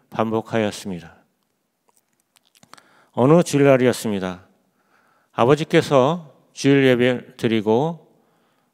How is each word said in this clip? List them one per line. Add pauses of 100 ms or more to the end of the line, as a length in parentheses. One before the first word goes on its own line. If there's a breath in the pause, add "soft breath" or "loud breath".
반복하였습니다. (2000 soft breath)
어느
주일날이었습니다. (880)
아버지께서 (180)
주일
예배
드리고 (600)